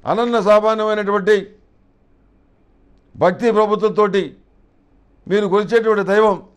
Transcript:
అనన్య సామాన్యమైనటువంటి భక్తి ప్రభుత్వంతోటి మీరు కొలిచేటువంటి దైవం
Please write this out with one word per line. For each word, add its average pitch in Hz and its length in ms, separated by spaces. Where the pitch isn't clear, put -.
అనన్య 226 360
సామాన్యమైనటువంటి 214 1120
భక్తి 185 360
ప్రభుత్వంతోటి 202 880
మీరు 202 200
కొలిచేటువంటి 214 560
దైవం 202 400